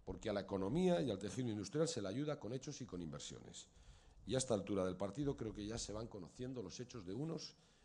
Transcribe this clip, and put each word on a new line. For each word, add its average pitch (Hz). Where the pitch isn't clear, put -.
porque 95
a -
la 101
economía 143
y 127
al 95
tejido 104
industrial 107
se -
le 98
ayuda 143
con 107
hechos 135
y 127
con 90
inversiones. 69
Y 110
a 131
esta 123
altura 98
del 90
partido 135
creo 107
que 101
ya 110
se 101
van 110
conociendo 120
los 92
hechos 117
de 90
unos 160